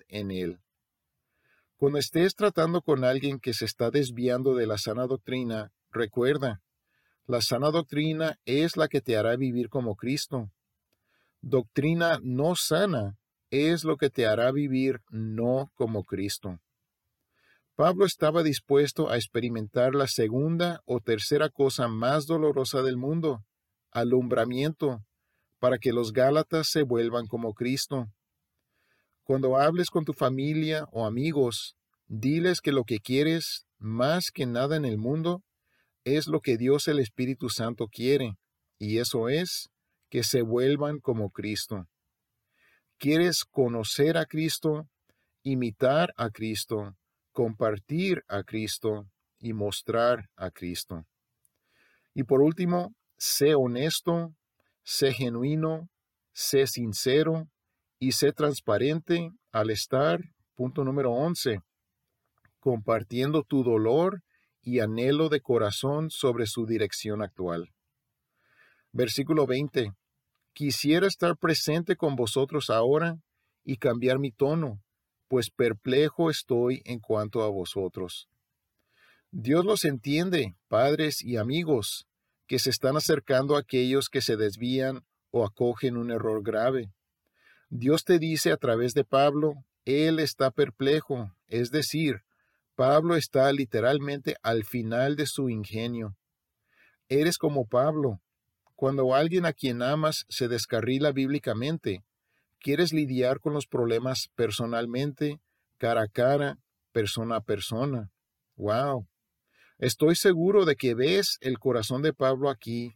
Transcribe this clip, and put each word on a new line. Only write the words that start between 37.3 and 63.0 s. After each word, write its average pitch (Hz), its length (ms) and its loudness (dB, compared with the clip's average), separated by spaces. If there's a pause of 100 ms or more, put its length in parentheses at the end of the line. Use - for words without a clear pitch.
Santo 113 400 -4
quiere, 123 460 0 (440)
y 107 200 -2
eso 120 320 -2
es 170 400 -4 (400)
que 123 120 -2
se 120 200 2
vuelvan 139 560 0
como 113 320 -4
Cristo. 101 560 -8 (1120)
¿Quieres 160 520 2
conocer 131 680 0
a 160 80 -2
Cristo, 156 600 -2 (560)
imitar 131 760 0
a 117 100 -2
Cristo, 107 640 -6 (380)
compartir 120 960 -2
a 101 140 -4
Cristo 104 640 -6 (320)
y 113 160 -6
mostrar 110 840 -2
a 90 140 -8
Cristo? 87 560 -10 (1080)
Y 139 120 -2
por 135 180 6
último, 175 520 0 (220)
sé - 380 2
honesto, 156 800 0 (480)
sé 135 320 0
genuino, 151 720 -2 (460)
sé 135 320 2
sincero 147 800 0 (500)
y 127 140 0
sé 139 200 2
transparente 151 1000 0 (200)
al 110 200 0
estar, 143 500 0 (340)
punto 127 300 -4
número 135 280 0
once, 135 480 0 (1000)
compartiendo 123 840 0